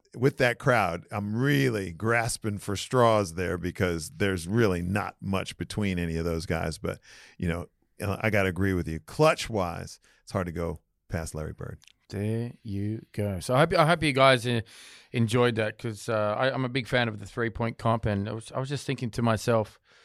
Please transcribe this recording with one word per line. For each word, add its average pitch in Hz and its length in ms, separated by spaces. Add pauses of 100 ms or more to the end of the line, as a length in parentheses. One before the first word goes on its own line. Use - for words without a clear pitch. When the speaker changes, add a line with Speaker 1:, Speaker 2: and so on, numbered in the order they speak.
(160)
Speaker 1:
with 120 220
that 123 200
crowd, 101 520
I'm 104 260
really 127 560
grasping 110 680
for 101 160
straws 107 600
there 87 240
because 85 580
there's 95 300
really 98 340
not 92 400
much 98 380
between 98 400
any 82 180
of 82 80
those 82 220
guys. 82 320
But, 90 220 (360)
you 87 120
know, 85 180 (340)
I 101 300
gotta 98 180
agree 95 240
with 87 160
you. 80 120
Clutch-wise, 92 1000 (220)
it's - 100
hard 92 140
to 85 60
go 82 280 (300)
past 80 240
Larry 78 180
Bird. 82 260 (300)
Speaker 2:
There 113 440 (100)
you 104 500
go. 101 280
So 123 140
I 127 40
hope, 170 160
I 165 120
hope 165 160
you 151 100
guys, 127 340
uh, 120 140 (520)
enjoyed 120 440
that 110 220
'cause, 113 300
uh, 107 300
I, 131 140
I'm 131 120
a 123 40
big 123 180
fan 123 220
of 107 100
the 104 80
three-point 117 520
comp, 113 280
and 101 220
I 113 40
was, 113 220
I 127 60
was 135 80
just 143 180
thinking 127 260
to 123 100
myself, 113 560 (260)